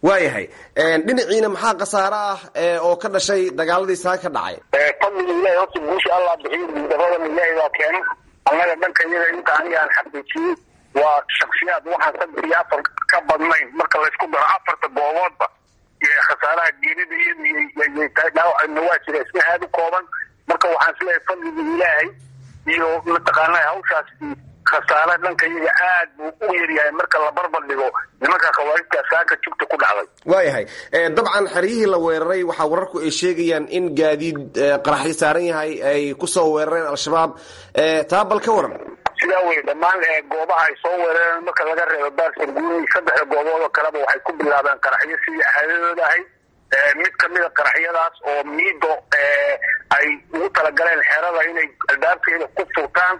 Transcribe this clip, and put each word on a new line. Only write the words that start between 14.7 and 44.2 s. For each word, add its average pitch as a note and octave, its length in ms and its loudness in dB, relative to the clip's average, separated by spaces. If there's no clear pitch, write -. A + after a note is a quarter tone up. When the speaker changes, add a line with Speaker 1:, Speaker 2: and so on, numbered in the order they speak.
Speaker 2:
gooboodba, D3 580 -2
ee, D#3 200 2
khasaaraha D#3+ 520 0
geerida - 420 -4
iyada E4+ 280 -2
iyo, - 200 -2
iyo, - 260 -4
iyo C#3+ 200 -4
tahay D#3+ 220 0
dhaawacna D#3 500 2
waa E3+ 180 2
jira, D#3 220 -4
isna E3+ 240 -6
aad F3 200 0
u - 40 -14
kooban. E3+ 360 -2
Marka - 240 0
waxaan E3 260 2
is - 80 -12
leeyahay F3 220 -2
fadliga E3 380 -6
Ilaahay F3 460 0
iyo E3 220 0
mataqaanaa E3+ 640 2
hawshaas D#3 420 -4
khasaare D#3 500 2
dhanka E3+ 300 -2
iyaga E3 260 0
aad F3+ 300 2
buu D3+ 260 -10
u F#3 160 -2
yar E3 160 -2
yahay D3+ 220 0
marka E3 260 -2
la D3+ 140 2
barbar E3 320 -4
dhigo C3+ 240 -2
nimanka F3 360 2
khawaarijta D3+ 540 0
saaka E3 300 2
jugta - 300 -6
ku - 100 -2
dhacday. G2+ 300 0
Speaker 1:
Waayahay. D3+ 420 2
Ee, E3 220 2
dabcan G3 380 0
xeryihii G#3 380 0
la F#3+ 120 2
weeraray E3 460 0
waxaa D#3+ 240 -2
wararku F3+ 300 -2
ay D#3 120 -2
sheegayaan E3 580 0
in F3+ 260 -2
gaadiid, D3+ 600 0
ee, C#3+ 220 4
qaraxyo D3 360 0
saaran D#3+ 300 2
yahay D#3+ 280 -2
ay C#3+ 200 2
ku F3 120 -6
soo E3 260 2
weerareen D#3 340 0
Al-Shabaab. D3+ 440 0
Ee, D#3 340 2
taa F#3 200 2
bal G3+ 160 0
ka A3+ 120 0
waran. E3 240 2
Speaker 2:
Sidaa F#3 260 2
wey, D#3+ 200 0
dhammaan, E3+ 380 0
eh, D#3 260 0
goobaha E3 360 0
ay D3+ 160 0
soo F3 140 0
weerareen E3+ 480 0
marka F3 200 -2
laga D#3+ 220 0
reebo D3 240 -2
Baar D#3+ 280 0
Sanguuni, D#3 540 -2
saddexda D#3+ 320 2
goobood D3+ 380 0
oo D3+ 60 0
kaleba D3+ 300 0
waxay C3 260 0